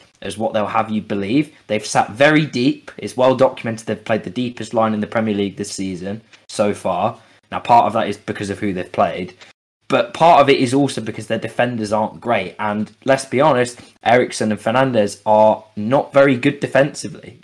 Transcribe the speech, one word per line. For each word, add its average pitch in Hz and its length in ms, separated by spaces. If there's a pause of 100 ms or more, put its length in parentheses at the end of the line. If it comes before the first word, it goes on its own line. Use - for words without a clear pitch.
(240)
as 95 120
what 110 180
they'll 104 120
have 107 240
you 107 140
believe. 107 500 (140)
They've 107 180
sat - 260
very 151 360
deep. 127 500
It's - 180
well 127 200
documented 120 500
they've 107 180
played 110 200
the 95 80
deepest 117 420
line 110 220
in 104 60
the 104 60
Premier 110 280
League 98 220
this 104 140
season 95 500 (280)
so 104 240
far. 92 460 (320)
Now, 90 80
part 120 260
of 104 80
that 110 140
is 101 100
because 104 320
of 95 80
who 101 160
they've 90 180
played, 92 440 (540)
but - 240
part 160 280
of 135 80
it 139 100
is 123 140
also 139 260
because 110 280
their 117 120
defenders 113 540
aren't 107 260
great. 101 400
And 104 320 (140)
let's 131 180
be 120 160
honest, 127 400 (240)
Eriksen 113 480
and 101 80
Fernandes 117 640
are 107 380 (140)
not 113 340
very 139 240
good 143 240
defensively. - 840